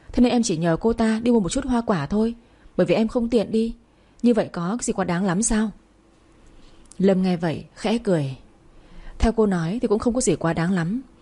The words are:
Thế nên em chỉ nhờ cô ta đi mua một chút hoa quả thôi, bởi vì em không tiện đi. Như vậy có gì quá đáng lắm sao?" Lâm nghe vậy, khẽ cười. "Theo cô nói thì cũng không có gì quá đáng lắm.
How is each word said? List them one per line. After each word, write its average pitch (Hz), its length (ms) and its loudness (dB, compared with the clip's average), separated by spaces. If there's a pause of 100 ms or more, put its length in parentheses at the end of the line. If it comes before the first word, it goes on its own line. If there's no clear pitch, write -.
(120)
Thế 240 100 2
nên 247 100 4
em 240 100 4
chỉ 202 140 0
nhờ 165 240 2
cô 226 120 2
ta 220 300 0
đi 247 80 2
mua 233 100 4
một 170 120 -2
chút 269 120 -2
hoa 247 160 0
quả 190 260 -2
thôi, 220 280 0 (420)
bởi 185 100 2
vì 175 80 2
em 220 140 2
không 233 200 -2
tiện 226 220 0
đi. 226 240 -2 (480)
Như 240 120 4
vậy 196 180 0
có 185 280 -4
gì 233 120 -4
quá 190 120 -4
đáng 175 200 0
lắm 185 180 0
sao?" 220 280 0 (1300)
Lâm 185 240 2
nghe 185 140 0
vậy, 165 280 -4 (100)
khẽ 226 240 -2
cười. 151 380 -2 (840)
"Theo 226 140 2
cô 220 140 2
nói 180 360 -2
thì 240 60 0
cũng 208 100 2
không 226 160 0
có 254 60 -2
gì 175 160 2
quá 165 160 0
đáng 170 200 0
lắm. 190 300 -2 (200)